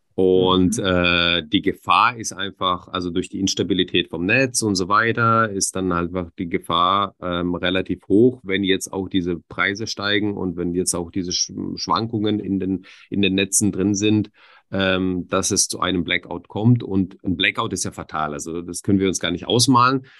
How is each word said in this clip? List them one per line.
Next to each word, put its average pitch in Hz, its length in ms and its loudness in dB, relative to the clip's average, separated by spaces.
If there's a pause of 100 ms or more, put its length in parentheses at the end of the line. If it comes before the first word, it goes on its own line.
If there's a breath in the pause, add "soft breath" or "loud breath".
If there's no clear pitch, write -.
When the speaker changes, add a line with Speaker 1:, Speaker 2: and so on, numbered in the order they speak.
(180)
Speaker 1:
Und, 92 600 4
Speaker 2:
Mhm. 104 80 -2
Speaker 1:
äh, 87 600 2
die 87 160 0
Gefahr 98 540 2
ist 110 160 -8
einfach, 92 560 -4
also 90 220 -4
durch 87 180 -2
die 98 140 -6
Instabilität 90 680 0
vom 85 180 -6
Netz 123 360 0
und 104 140 0
so 90 120 -2
weiter, 113 640 2
ist 98 260 -4
dann 92 160 -2
einfach 87 380 -2 (100)
die 92 80 -4
Gefahr, 90 760 0
ähm, 87 320 -2
relativ 90 540 -4
hoch, 123 360 6
wenn 95 200 -2
jetzt 92 300 0
auch 95 160 -6
diese 87 400 -2
Preise 95 380 -4
steigen 101 500 -2
und 92 180 -4
wenn 87 180 -4
jetzt 90 200 -2
auch 85 180 -6
diese 90 200 -4
Sch-, 92 460 -6
Schwankungen 107 600 -2
in 95 220 -2
den, 92 240 -4 (240 loud breath)
in 98 120 -2
den 95 140 2
Netzen 98 380 0
drin 98 200 0
sind, 107 380 0 (400 soft breath)
ähm, 92 560 0
dass 95 240 -2
es 92 160 0
zu - 140 -6
einem 90 240 0
Blackout 87 420 -6
kommt. 117 340 2
Und 95 440 -2
ein 92 100 -2
Blackout 104 380 -2
ist 90 100 -4
ja 87 80 -6
fatal, 78 400 -6
also 80 300 -8
das 87 220 -10
können 98 160 4
wir 95 100 2
uns 85 100 -2
gar 85 120 -2
nicht 87 160 -6
ausmalen, 123 580 4 (140 soft breath)